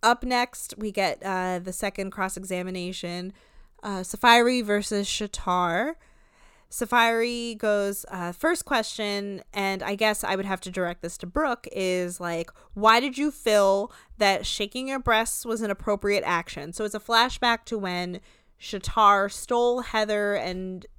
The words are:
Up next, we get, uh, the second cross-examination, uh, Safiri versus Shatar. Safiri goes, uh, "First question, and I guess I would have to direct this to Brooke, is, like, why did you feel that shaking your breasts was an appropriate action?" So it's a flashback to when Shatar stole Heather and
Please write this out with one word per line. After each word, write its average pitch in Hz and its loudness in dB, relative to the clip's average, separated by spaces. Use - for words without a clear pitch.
Up 240 2
next, 247 -4
we 214 -6
get, 190 -2
uh, 185 -4
the 180 -10
second 196 -6
cross-examination, 185 -6
uh, 196 -6
Safiri 240 6
versus 208 0
Shatar. 180 -2
Safiri 233 0
goes, 202 -2
uh, 175 -6
"First 339 0
question, 202 -4
and 196 -2
I 202 -4
guess 214 0
I 196 0
would 196 -2
have 190 -4
to 185 -12
direct 175 -4
this 170 -10
to - -10
Brooke, 254 -2
is, 180 -2
like, 170 -6
why 220 10
did 254 0
you 294 0
feel 202 4
that 196 4
shaking 247 -4
your 269 -4
breasts 226 0
was 226 -4
an 220 -2
appropriate 202 0
action?" 170 -4
So 214 -6
it's 208 -6
a 214 -6
flashback 233 2
to 226 -4
when 180 -4
Shatar 202 4
stole 240 0
Heather 208 0
and 185 -6